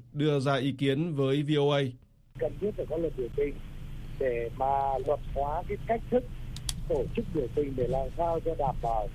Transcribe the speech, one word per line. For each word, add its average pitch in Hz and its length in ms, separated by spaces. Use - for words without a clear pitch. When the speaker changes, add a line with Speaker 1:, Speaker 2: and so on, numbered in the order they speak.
Speaker 1:
đưa 147 280
ra 139 160
ý 131 160
kiến 143 420
với 139 280
V 147 160
O 143 180
A. 143 40
Speaker 2:
Cần 156 220
thiết 208 160
phải 160 140
có 160 60
luật 165 200
biểu 123 200
tình 143 180
để 117 400
mà 135 480
luật 143 140
hóa 147 340
cái 202 180
cách 226 140
thức 247 140
tổ 139 160
chức - 80
biểu 139 200
tình 143 220
để 120 120
làm 135 280
sao 165 280
cho 160 140
đảm 135 240
bảo 110 320